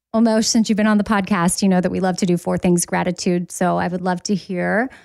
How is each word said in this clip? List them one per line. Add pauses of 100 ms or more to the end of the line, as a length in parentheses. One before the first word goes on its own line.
(120)
Well,
Moshe,
since
you've
been
on
the
podcast,
you
know
that
we
love
to
do
four
things
gratitude.
So
I
would
love
to
hear (140)